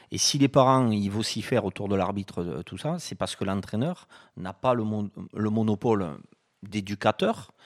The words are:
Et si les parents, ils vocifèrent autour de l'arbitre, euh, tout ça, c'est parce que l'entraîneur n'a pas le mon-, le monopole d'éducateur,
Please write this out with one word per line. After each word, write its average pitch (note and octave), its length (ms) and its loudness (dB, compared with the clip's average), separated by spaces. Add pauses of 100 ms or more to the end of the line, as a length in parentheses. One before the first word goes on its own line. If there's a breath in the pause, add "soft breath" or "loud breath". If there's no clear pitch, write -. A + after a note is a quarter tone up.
(120)
Et - 60 -4
si - 200 2
les C#3 100 6
parents, C3 420 6
ils G2+ 200 0
vocifèrent G#2+ 540 -2
autour G2 240 -4
de G2 80 2
l'arbitre, F#2+ 460 -2
euh, E2+ 200 -6
tout - 160 -14
ça, D#3+ 200 -4
c'est - 180 -12
parce - 200 -4
que - 80 -6
l'entraîneur G#2 640 -4 (280 soft breath)
n'a F#2 180 -10
pas B2+ 180 0
le A#2+ 120 0
mon-, G#2 260 -2 (240)
le G#2+ 160 0
monopole G#2+ 560 2 (560)
d'éducateur, G#2 880 -2 (140 soft breath)